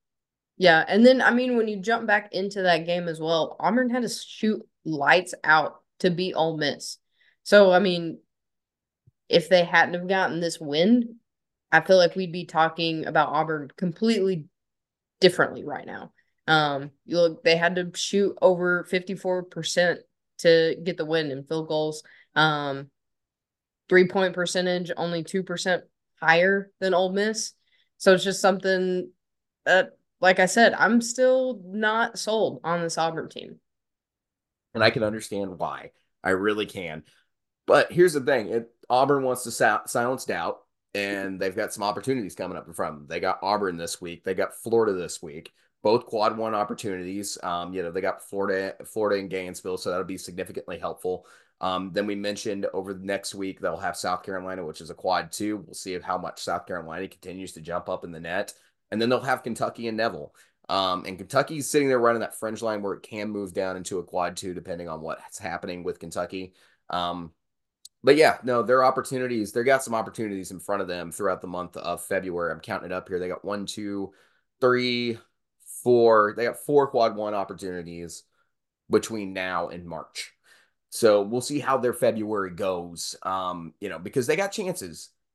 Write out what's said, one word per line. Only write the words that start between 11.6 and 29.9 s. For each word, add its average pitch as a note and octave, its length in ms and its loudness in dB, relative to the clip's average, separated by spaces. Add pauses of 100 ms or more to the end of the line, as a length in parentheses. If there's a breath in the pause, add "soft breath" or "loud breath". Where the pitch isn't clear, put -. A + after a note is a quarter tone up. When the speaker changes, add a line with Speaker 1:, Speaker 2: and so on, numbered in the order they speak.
Speaker 1:
I D#3+ 100 6
feel F#3+ 160 6
like F3 180 4
we'd F#3 160 -4
be F3 140 -8
talking D#3+ 600 0
about D3+ 240 2
Auburn D3+ 480 -2
completely F#3+ 680 0 (760)
differently - 420 2
right C#3 220 -10
now. - 260 -14 (360)
Um, D3 440 2 (140)
you E3 120 -4
look, E3 260 2
they E3 120 6
had E3+ 200 2
to F3+ 180 -4
shoot - 480 -2
over F3+ 440 4
fifty-four F#3 580 -4
percent F3 560 0 (400)
to E3 440 4
get E3 140 -4
the D#3+ 80 -2
win D#3 260 0
in C3+ 120 -8
field D#3+ 240 -6
goals. D#3 340 -4 (340 soft breath)
Um, C#3+ 540 2 (1000)
three-point F#3 460 4
percentage, F3+ 640 -2
only E3+ 260 -2
two F#3+ 200 -4
percent F3+ 400 -2 (360)
higher F#3 600 4
than F#3+ 160 0
Ole F#3 160 2
Miss. G#3+ 420 -2 (440)
So F#3+ 180 8
it's F#3 80 0
just F#3+ 180 -2
something F#3 680 2 (540)
that, F#3 260 4 (300)